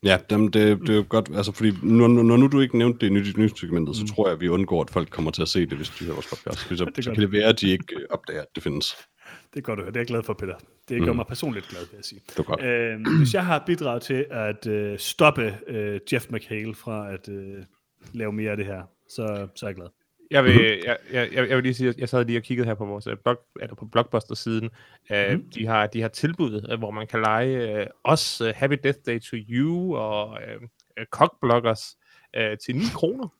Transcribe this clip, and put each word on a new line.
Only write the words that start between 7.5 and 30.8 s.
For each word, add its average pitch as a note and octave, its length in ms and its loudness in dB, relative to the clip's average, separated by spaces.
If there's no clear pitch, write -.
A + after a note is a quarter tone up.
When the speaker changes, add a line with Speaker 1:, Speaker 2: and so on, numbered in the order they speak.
Speaker 1:
de G2 80 4
ikke, F#2 160 2
øh, D2+ 140 -8
opdager, E2 320 -6
at D2 140 -12
det - 80 -10
findes. D2+ 320 -4
Speaker 2:
Det D3 60 -10
er - 20 -14
godt A2 180 -6
at F#2 40 -8
høre. F#2+ 80 -10
Det A#2 60 -4
er A#2 40 -2
jeg A#2 60 -4
glad A#2 160 -2
for, G#2+ 100 -6
Peter. F#2+ 220 -8
Det A#2+ 140 -2
gør A#2 80 2
Speaker 1:
Mm. A#2+ 40 0
Speaker 2:
mig A#2 120 -4
personligt A#2+ 400 -6
glad, F2+ 140 -14
vil F2 140 -16
jeg G2+ 100 -18
sige. G2 240 -14
Speaker 1:
Det - 100 -10
er - 40 0
godt. - 200 -4
Speaker 2:
Øhm, A#2 540 0
hvis C3+ 160 4
jeg F#3 120 2
har D#3+ 200 0
bidraget C#3+ 360 -2
til C3+ 300 -2
at, G#2+ 360 -4
øh, G#2 320 -2
stoppe, C3+ 560 2
øh, G#2 320 -6
Jeff B2 160 -2
McHale A2 460 -8
fra G#2 380 -10
at, F#2+ 160 -14
øh, G2 340 -12
lave A2 200 -6
mere G#2+ 180 -4
af G#2 60 -4
det G2+ 80 -4
her, G2 160 -10
så, G#2 460 -6
så - 100 -12
er G#2 40 -6
jeg F#2+ 60 -10
glad. F2 120 -16
Speaker 3:
Jeg C#3 120 6
vil, B2+ 100 8
Speaker 1:
Mhm. A#2 100 10
Speaker 3:
jeg, A2 340 0
jeg, B2 220 -2
jeg, B2+ 160 0
jeg C3+ 60 2
vil B2+ 80 2
lige B2+ 100 0
sige, B2 160 0
at A#2+ 80 -4
jeg B2+ 120 -6
sad B2 160 2
lige A#2 140 -2
og A2+ 40 -10
kiggede A#2+ 240 -2
her A2 80 -2
på G#2 100 -8
vores, G2+ 220 -8
øh, A2 160 -6
blog, A#2+ 140 2
eller A2+ 140 -12
på G#2+ 160 -16
Blockbuster-siden. A2+ 800 -2
Øh, G2+ 220 2
Speaker 2:
Mhm. - 220 -4
Speaker 3:
de A2 120 -6
har, A2 200 2
de A2+ 140 -4
har A2+ 60 -2
tilbud, A2+ 640 -2
øh, A2+ 80 -2
hvor G#2+ 120 -6
man G#2+ 160 -8
kan A2+ 140 -2
leje, A2 600 0
øh, G2 60 -4
os, - 380 0
øh, A2+ 140 0
Happy C#3 280 0
Death C3+ 220 0
Day A#2 160 -2
to - 160 -10
You D#3+ 460 0
og, G#2+ 460 -4
øh, A2 200 -14